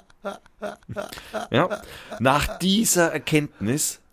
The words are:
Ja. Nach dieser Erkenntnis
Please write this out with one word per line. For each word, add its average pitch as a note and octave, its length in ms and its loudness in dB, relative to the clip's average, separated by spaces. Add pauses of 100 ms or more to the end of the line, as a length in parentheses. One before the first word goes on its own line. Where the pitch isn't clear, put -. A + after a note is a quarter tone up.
(1500)
Ja. F#3 300 2 (380)
Nach C3+ 400 2
dieser F3+ 520 4
Erkenntnis D3 880 0 (140)